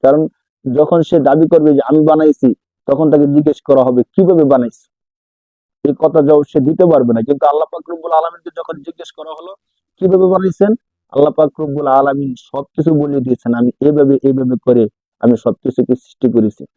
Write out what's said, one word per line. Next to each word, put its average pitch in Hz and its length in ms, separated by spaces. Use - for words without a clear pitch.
কারণ 143 180
যখন 151 380
সে 170 180
দাবি 143 280
করবে 151 240
যে 139 120
"আমি 147 200
বানাইছি", 156 440
তখন 143 220
তাকে 147 160
জিজ্ঞেস 147 340
করা 135 220
হবে, 123 200
"কিভাবে 175 420
বানাইছি?" 123 400
এই 143 140
কথা 170 240
জবাব 147 260
সে - 120
দিতে 156 240
পারবে 131 280
না। 113 100
কিন্তু 143 240
আল্লাহ 151 260
পাক 165 180
রব্বুল 170 220
আলামিনকে 165 440
যখন 165 260
জিজ্ঞেস 165 300
করা 160 200
হলো, 170 200
"কিভাবে 185 260
বানাইছেন?" 190 460
আল্লাহ 143 200
পাক 151 180
রব্বুল 147 280
আলামিন 139 500
সবকিছু 147 560
বলে 143 260
দিয়েছেন, 123 340
"আমি 120 160
এভাবে, 143 420
এভাবে 131 420
করে 120 200
আমি 120 140
সবকিছুকে 127 580
সৃষ্টি - 380
করেছি।" 107 320